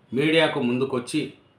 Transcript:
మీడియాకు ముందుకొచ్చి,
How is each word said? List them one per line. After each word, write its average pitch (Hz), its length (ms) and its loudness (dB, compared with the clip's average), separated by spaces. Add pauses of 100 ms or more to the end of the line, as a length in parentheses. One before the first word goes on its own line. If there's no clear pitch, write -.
(140)
మీడియాకు 151 480 2
ముందుకొచ్చి, 123 720 -2 (260)